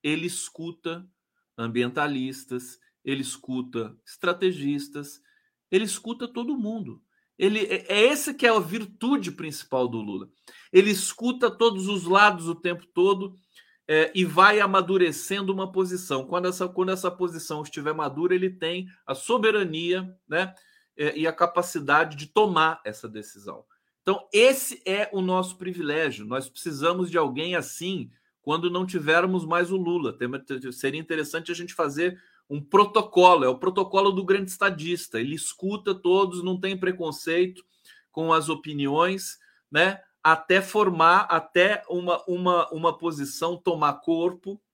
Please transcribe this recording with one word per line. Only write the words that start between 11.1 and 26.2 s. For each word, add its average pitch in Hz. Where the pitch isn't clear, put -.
todos 196
os 190
lados 185
o 170
tempo 175
todo, 190
é, 156
e 185
vai 190
amadurecendo 190
uma 190
posição. 180
Quando 180
essa, 185
quando 185
essa 185
posição 165
estiver 147
madura, 156
ele 185
tem 180
a 139
soberania, 185
né, 185
é, 147
e 156
a 160
capacidade 160
de 147
tomar 165
essa 107
decisão. 101
Então, 190
esse 254
é 196
o 196
nosso 185
privilégio. 156